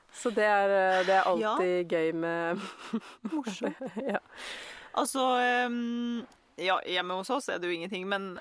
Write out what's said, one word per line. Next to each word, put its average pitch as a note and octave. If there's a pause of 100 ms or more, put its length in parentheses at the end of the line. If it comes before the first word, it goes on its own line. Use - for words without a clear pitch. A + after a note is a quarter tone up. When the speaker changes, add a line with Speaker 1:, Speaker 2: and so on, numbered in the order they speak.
(140)
Speaker 1:
Så A#3+
det G#3+
er, G3+
eh, F#3+
det F#3+
er F#3
Speaker 2:
Ja. A3
Speaker 1:
alltid F3+
gøy E3
med E3+ (320)
<laughs> -
Speaker 2:
Morsomt. A#3 (320)
Speaker 1:
Ja. G3+ (760)
Speaker 2:
Altså, C4+ (200)
ehm, A#3+ (320)
ja, F#3
hjemme F3+
hos F#3+
oss C4
er F3
det F3
jo F3
ingenting, F#3
men, G3